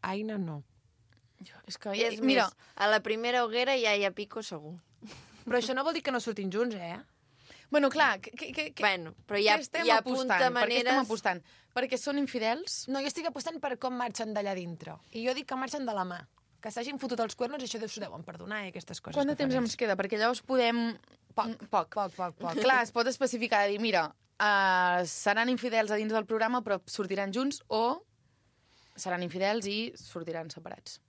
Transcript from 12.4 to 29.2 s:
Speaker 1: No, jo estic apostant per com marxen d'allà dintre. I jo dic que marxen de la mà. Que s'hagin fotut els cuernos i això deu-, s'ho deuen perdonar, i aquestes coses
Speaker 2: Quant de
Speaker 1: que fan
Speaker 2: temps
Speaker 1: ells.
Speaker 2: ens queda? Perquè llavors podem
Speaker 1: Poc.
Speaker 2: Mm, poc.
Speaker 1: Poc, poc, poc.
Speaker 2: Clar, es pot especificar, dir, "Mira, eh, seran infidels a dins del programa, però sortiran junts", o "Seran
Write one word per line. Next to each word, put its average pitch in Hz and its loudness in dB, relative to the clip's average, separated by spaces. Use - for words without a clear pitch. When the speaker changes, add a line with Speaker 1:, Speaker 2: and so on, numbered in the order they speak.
Speaker 1:
No, 269 -2
jo 277 -4
estic 320 -6
apostant 311 -6
per 262 -4
com 254 -4
marxen 233 -6
d'allà 202 -2
dintre. 170 -10
I 226 -8
jo 254 0
dic 277 -8
que 269 -6
marxen 262 -6
de 226 -4
la 185 -2
mà. 175 -8
Que 220 -10
s'hagin 247 -8
fotut 240 -4
els 226 -2
cuernos 262 -4
i 247 -8
això 226 -8
deu-, 220 -8
s'ho 214 -10
deuen 165 -12
perdonar, 180 -10
i 190 -8
aquestes 175 -12
coses - -8
Speaker 2:
Quant 277 2
de 294 0
Speaker 1:
que - -2
fan 269 0
Speaker 2:
temps 254 2
Speaker 1:
ells. 233 0
Speaker 2:
ens - -8
queda? 214 2
Perquè 196 -2
llavors 240 2
podem 233 2
Speaker 1:
Poc. 226 0
Speaker 2:
Mm, 220 -10
poc. 185 2
Speaker 1:
Poc, 202 -2
poc, 180 -6
poc. 175 -2
Speaker 2:
Clar, 254 6
es - -8
pot 233 2
especificar, 233 2
dir, 202 -2
"Mira, 190 2
eh, 185 4
seran 214 2
infidels 226 2
a 214 2
dins 214 -2
del 220 0
programa, 226 0
però 196 0
sortiran 196 -4
junts", 269 -2
o 240 0
"Seran 180 -4